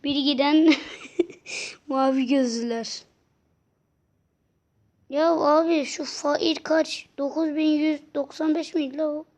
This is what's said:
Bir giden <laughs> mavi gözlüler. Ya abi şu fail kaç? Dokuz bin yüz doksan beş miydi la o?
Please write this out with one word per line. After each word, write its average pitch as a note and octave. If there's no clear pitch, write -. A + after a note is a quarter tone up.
Bir C#4+
giden C#4+
<laughs> -
mavi C4+
gözlüler. A#3
Ya D#4
abi D#4+
şu C#4+
fail D4
kaç? -
Dokuz D4
bin D#4
yüz D4+
doksan D4+
beş D#4+
miydi C#4+
la D#4
o? D4+